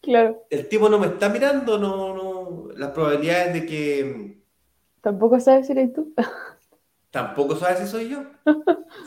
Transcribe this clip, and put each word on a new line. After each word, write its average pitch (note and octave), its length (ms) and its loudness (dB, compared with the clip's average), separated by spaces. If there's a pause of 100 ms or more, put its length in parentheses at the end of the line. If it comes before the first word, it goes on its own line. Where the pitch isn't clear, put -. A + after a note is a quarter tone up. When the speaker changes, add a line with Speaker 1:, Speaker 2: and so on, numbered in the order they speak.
Speaker 1:
Claro. A3+ 500 2
Speaker 2:
el C#3 180 -4
tipo G#3+ 200 4
no G#3 100 6
me F#3 100 2
está G3+ 200 0
mirando, A#3 500 0
no, F#3+ 360 -4
no, F#3 600 -10
las C#3 160 -8
probabilidades D#3+ 640 0
de E3 120 -4
que C#3 760 -6 (580)
Speaker 1:
Tampoco A3 380 2
sabes C4 280 6
si C#4+ 60 -2
eres C4 200 2
tú. D#4 240 -6
<laughs> - 960 -10
Speaker 2:
Tampoco C#3 460 -2
sabe F3+ 220 0
si G3 80 -6
soy A3+ 220 -6
yo. C#4 140 -10 (220)
Speaker 1:
<laughs> D4+ 320 2 (300)